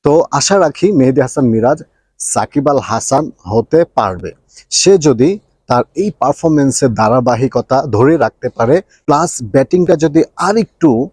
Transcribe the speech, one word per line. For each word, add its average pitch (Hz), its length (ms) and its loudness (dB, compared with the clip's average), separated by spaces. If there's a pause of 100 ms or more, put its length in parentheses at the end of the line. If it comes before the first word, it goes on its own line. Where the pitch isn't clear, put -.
তো 147 80 4 (180)
আশা 143 280 0
রাখি 170 340 0
মেহেদী 131 280 2
হাসান 131 260 -2
মিরাজ 117 320 0 (420)
সাকিব 127 480 -4
আল 139 140 2
হাসান 113 420 -2 (200)
হতে 113 360 0 (140)
পারবে, 92 360 -4 (420)
সে - 260 2
যদি 139 320 2 (380)
তার 123 160 0 (100)
এই 196 240 -4
পারফরম্যান্সের 139 760 0
ধারাবাহিকতা 120 920 0
ধরে 123 300 2
রাখতে 120 320 -4
পারে, 120 280 0 (260)
প্লাস 151 280 0 (140)
ব্যাটিংটা 165 520 0
যদি 156 240 0 (160)
আর 190 200 -2
একটু - 340 0 (220)